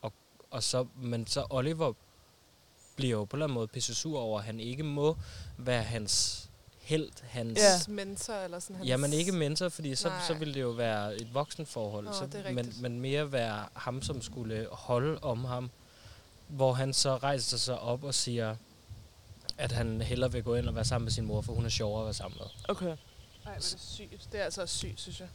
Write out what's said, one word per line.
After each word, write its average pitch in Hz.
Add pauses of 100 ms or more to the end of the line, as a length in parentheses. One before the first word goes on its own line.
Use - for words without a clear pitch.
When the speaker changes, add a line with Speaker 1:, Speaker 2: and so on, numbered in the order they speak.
Speaker 1:
Og, 110 (380)
og 123
så, 127 (100)
men 117
så -
Oliver 143 (1040)
bliver 123
jo 104
på 104
en -
eller 156
anden 139
måde 113
pisse 117
sur 151
over, 110
at 101
han 113
ikke 123
må 147 (420)
være 123
hans 110 (380)
helt, -
hans 117
Speaker 2:
Ja. 208
Speaker 3:
Hans 180
mentor, 202
eller 180
sådan 185
hans 139
Speaker 1:
Jamen, 139
ikke 175
mentor, 160
fordi 147
så, -
Speaker 3:
Nej. 185
Speaker 1:
så 165
ville 151
det 135
jo 127
være 107
et 117
voksenforhold. 113
Speaker 3:
Nå, 104
Speaker 1:
Så, -
Speaker 3:
det 139 (120)
er -
Speaker 1:
men, 123
Speaker 3:
rigtigt. 120
Speaker 1:
men 120
mere 139
være 110 (100)
ham, 127
som 120
skulle 110
holde 135
om 123
ham. 123 (800)
Hvor 135
han 135
så 135
rejser 127
sig 123
op 123
og 139
siger, 113 (1000)
at 127
han 113
hellere 123
vil 123
gå 117
ind 120
og 117
være 113
sammen 117
med 110
sin 110
mor, 107
for 110
hun 113
er 113
sjovere 110
at 110
være 107
sammen 95
med. - (220)
Speaker 2:
Okay. 190
Speaker 3:
Ej, 160 (460)
hvor 220
er -
det -
sygt. -
Det 208
er 190
altså 180
også 175
sygt, -
synes -
jeg. 185